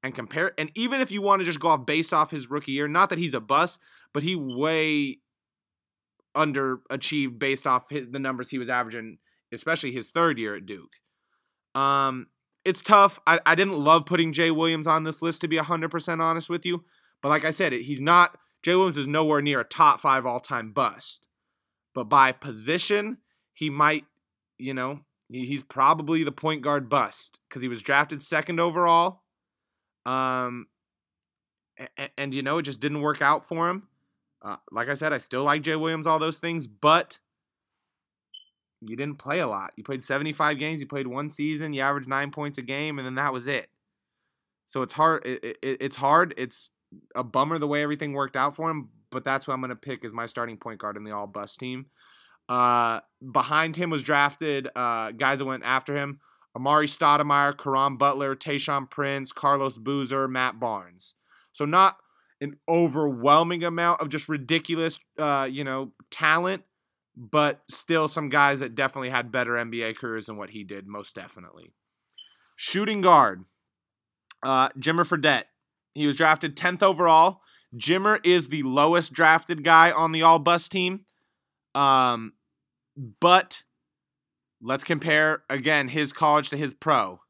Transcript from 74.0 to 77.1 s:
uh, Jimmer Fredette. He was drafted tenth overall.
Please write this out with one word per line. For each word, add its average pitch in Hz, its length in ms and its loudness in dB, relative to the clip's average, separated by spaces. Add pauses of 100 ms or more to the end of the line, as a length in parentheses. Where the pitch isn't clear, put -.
uh, 131 280 2
Jimmer 160 360 0
Fredette. 147 380 2 (520)
He 147 120 0
was 139 80 0
drafted 156 400 2
tenth 180 260 -2
overall. 175 600 6 (340)